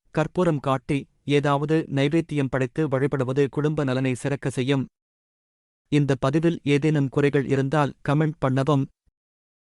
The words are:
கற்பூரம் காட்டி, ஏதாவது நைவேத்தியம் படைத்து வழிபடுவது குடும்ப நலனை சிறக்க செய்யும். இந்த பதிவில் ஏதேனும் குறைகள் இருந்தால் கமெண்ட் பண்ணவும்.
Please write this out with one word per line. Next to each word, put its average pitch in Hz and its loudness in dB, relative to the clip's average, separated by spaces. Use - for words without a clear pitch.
கற்பூரம் 156 0
காட்டி, 139 -2
ஏதாவது 143 2
நைவேத்தியம் 143 0
படைத்து 131 -2
வழிபடுவது 135 0
குடும்ப 151 -2
நலனை 131 -2
சிறக்க 139 -4
செய்யும். 131 -2
இந்த 147 2
பதிவில் 160 0
ஏதேனும் 143 2
குறைகள் 139 2
இருந்தால் 139 0
கமெண்ட் 156 0
பண்ணவும். 135 2